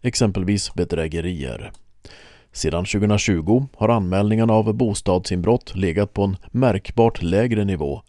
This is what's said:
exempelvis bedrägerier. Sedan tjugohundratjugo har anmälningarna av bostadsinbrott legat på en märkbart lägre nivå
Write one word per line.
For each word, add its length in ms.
exempelvis 720
bedrägerier. 960
Sedan 320
tjugohundratjugo 800
har 120
anmälningarna 640
av 220
bostadsinbrott 1000
legat 360
på 100
en 140
märkbart 720
lägre 420
nivå 440